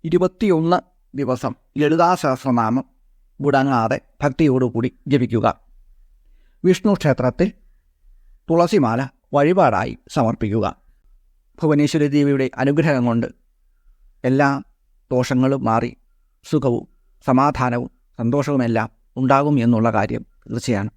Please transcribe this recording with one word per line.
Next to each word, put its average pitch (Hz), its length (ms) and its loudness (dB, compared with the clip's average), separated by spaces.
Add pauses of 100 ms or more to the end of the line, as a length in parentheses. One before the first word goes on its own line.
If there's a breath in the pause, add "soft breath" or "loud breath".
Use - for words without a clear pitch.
ഇരുപത്തിയൊന്ന് 175 720 0 (360)
ദിവസം 131 400 -4 (240)
ലളിതാ 165 360 2
സഹസ്രനാമം 127 720 -2 (560)
മുടങ്ങാതെ 135 600 0 (180)
ഭക്തിയോടുകൂടി 127 720 0 (160)
ജപിക്കുക. 120 520 0 (1040)
വിഷ്ണു 170 300 2
ക്ഷേത്രത്തിൽ 135 580 -2 (960)
തുളസിമാല 147 600 2 (240)
വഴിപാടായി 143 680 2 (160)
സമർപ്പിക്കുക. 110 640 -2 (840)
ഭുവനേശ്വരി 147 500 2
ദേവിയുടെ 139 500 0
അനുഗ്രഹം 139 480 0
കൊണ്ട് 117 200 0 (1000)
എല്ലാ 139 380 0 (480)
ദോഷങ്ങളും 127 540 0
മാറി 117 320 -2 (500)
സുഖവും 127 400 -2 (400)
സമാധാനവും 127 640 0 (280)
സന്തോഷവുമെല്ലാം 120 720 -2 (280)
ഉണ്ടാകും 139 420 2
എന്നുള്ള 117 320 2
കാര്യം 107 360 -4 (160)
തീർച്ചയാണ്. 113 540 -6